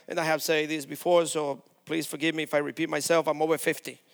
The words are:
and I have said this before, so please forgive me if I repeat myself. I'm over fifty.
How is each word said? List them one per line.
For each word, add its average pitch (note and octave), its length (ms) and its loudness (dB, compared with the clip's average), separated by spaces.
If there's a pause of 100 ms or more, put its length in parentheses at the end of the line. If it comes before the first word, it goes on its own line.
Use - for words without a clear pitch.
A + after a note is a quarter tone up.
and F3 120 -4
I E3 40 0
have D#3 180 2
said D#3 280 2
this D3+ 160 -4
before, E3+ 400 4
so D3 360 -2 (240)
please D#3 200 -4
forgive D#3 300 -2
me D#3 80 -2
if C#3+ 100 -4
I D3+ 60 2
repeat D3 300 -2
myself. D#3 380 2
I'm D3+ 140 0
over D#3+ 160 2
fifty. C#3+ 420 -4 (140)